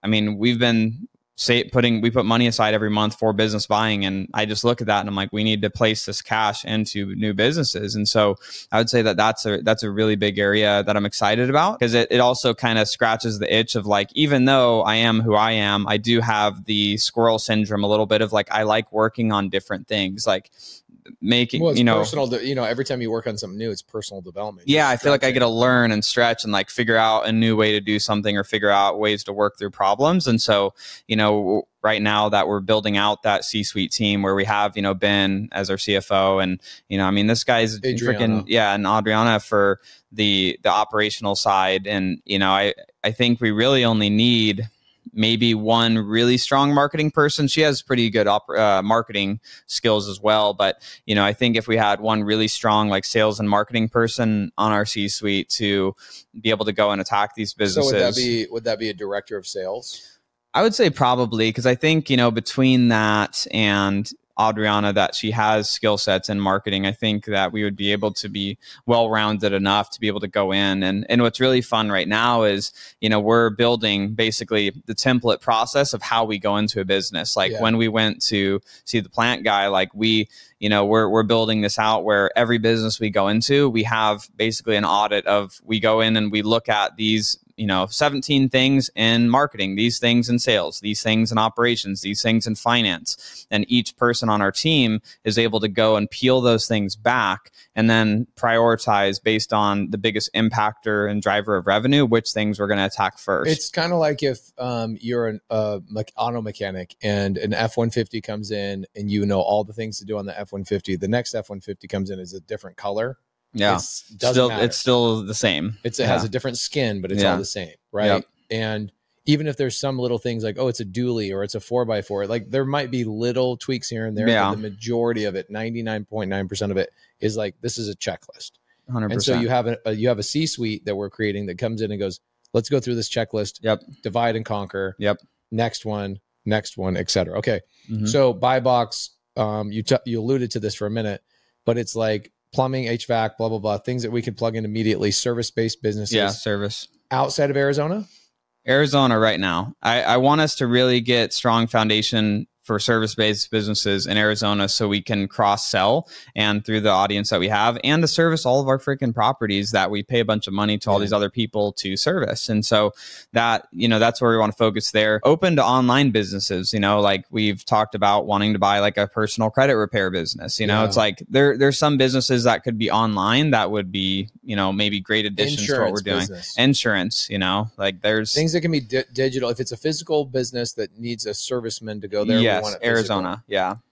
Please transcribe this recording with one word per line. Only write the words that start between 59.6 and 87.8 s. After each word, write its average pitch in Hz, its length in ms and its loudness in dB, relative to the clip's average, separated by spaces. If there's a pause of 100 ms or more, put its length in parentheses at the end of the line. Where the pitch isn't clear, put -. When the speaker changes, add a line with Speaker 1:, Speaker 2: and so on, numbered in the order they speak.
Speaker 1:
I 175 80 2
would 220 120 2
say 196 160 4
probably, 123 600 2
'cause 123 140 -2
I 127 80 4
think, 156 360 0
you 135 60 4
know, 120 140 4
between 123 580 2
that 107 640 2
and 101 580 2 (300)
Adriana 104 540 2
that 98 200 2
she 110 160 -4
has 107 380 2
skill 104 300 0
sets 95 300 0
in 101 120 -2
marketing, 98 460 0
I 98 60 0
think 107 340 -2
that 98 260 -2
we 107 120 -4
would 101 120 -4
be 101 160 -2
able 104 220 0
to - 140 -8
be 101 280 -6 (300)
well-rounded 107 680 2
enough 98 380 2
to - 100 -14
be 110 60 -2
able 101 140 -2
to 101 80 -8
go 98 240 0
in. 98 300 0
And, 98 280 -2
and 120 120 4
what's 117 180 0
really 127 200 4
fun 110 300 -2
right 92 180 0
now 117 360 2
is, 101 280 0 (280)
you 110 80 0
know, 107 120 2
we're 113 300 4
building 107 640 0
basically 110 560 -2 (160)
the 110 80 -6
template 120 460 0
process 120 520 0
of 110 100 -8
how 117 220 0
we 107 140 -4
go 101 180 0
into 104 240 -2
a 95 40 -2
business. 95 520 -2
Like 95 160 0
Speaker 3:
Yeah. 104 100 -6
Speaker 1:
when 113 140 2
we 113 120 2
went 110 380 0
to 98 340 0 (240)
see 120 160 -2
the 90 100 -10
plant 117 340 -2
guy, 101 240 2
like, 95 260 0
we, 110 340 0 (300)
you 104 100 -4
know, 104 180 4
we're, 110 220 2
we're 110 160 2
building 110 360 2
this 104 180 -2
out 110 260 2
where 101 320 4
every 117 220 2
business 110 420 0
we 107 100 -2
go 98 180 0
into, 139 400 2
we 113 140 0
have 110 540 -2
basically 110 400 -2
an 104 80 0
audit 101 420 0
of, 101 380 -2
we 110 160 -2
go 110 200 2
in 110 160 2
and 104 160 0
we 107 100 0
look 113 260 0
at 104 280 0
these 110 400 0 (200)
you 107 100 -6
know, 95 200 0